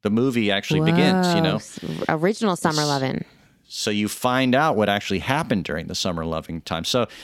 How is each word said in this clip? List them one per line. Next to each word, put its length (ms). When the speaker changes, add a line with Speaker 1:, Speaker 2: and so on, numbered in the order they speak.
Speaker 1:
the 80
movie 400
actually 300
begins, 480
you 60
Speaker 2:
Whoa. 80
Speaker 1:
know? 140
Speaker 2:
S-, 220
original 480
Summer 260
Speaker 1:
It's 60
Speaker 2:
Lovin'. 360
Speaker 1:
So 200
you 160
find 440
out 240
what 120
actually 320
happened 440
during 220
the 80
summer 300
loving 380
time. 220
So 220